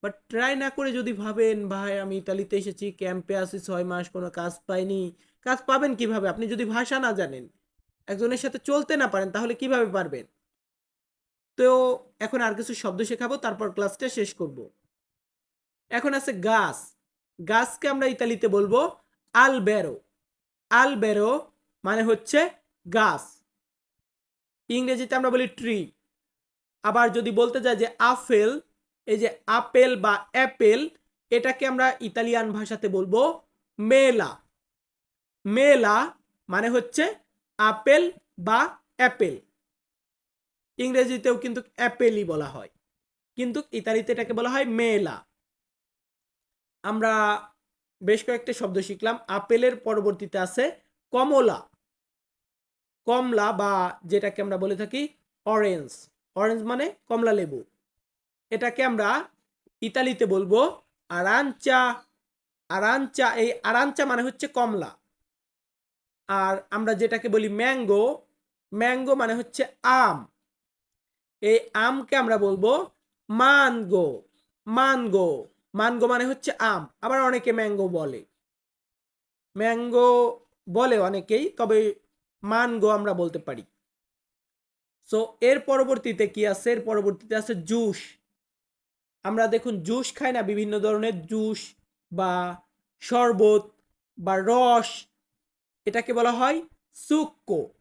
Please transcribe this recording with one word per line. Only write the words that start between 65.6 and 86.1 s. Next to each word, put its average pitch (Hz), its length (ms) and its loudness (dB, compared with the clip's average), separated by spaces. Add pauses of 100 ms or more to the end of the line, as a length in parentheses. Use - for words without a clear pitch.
আর 196 280 0 (140)
আমরা 220 240 -2
যেটাকে 220 340 -2
বলি 214 200 2
ম্যাঙ্গো, 226 800 0 (480)
ম্যাঙ্গো 254 400 0
মানে 226 200 -2
হচ্ছে 240 300 -6 (180)
আম। 226 440 2 (1120)
এই 220 340 2
আমকে 247 420 0
আমরা 226 220 2
বলবো 202 520 2 (380)
মানগো। 220 920 2 (440)
মানগো, 214 800 0 (260)
মানগো 233 320 0
মানে 247 180 0
হচ্ছে 262 340 -4
আম। 202 280 -2 (140)
আবার 262 220 0
অনেকে 254 300 0
ম্যাঙ্গো 208 360 -2
বলে, 156 360 -6 (1300)
ম্যাঙ্গো 240 840 2 (280)
বলে 233 300 2
অনেকেই, 202 500 -2
তবে 220 460 0 (480)
মানগো 226 460 0
আমরা 202 260 0
বলতে 170 240 -4
পারি। 123 240 -12 (1500)
So 220 160 0 (140)
এর 262 200 4
পরবর্তীতে 247 640 0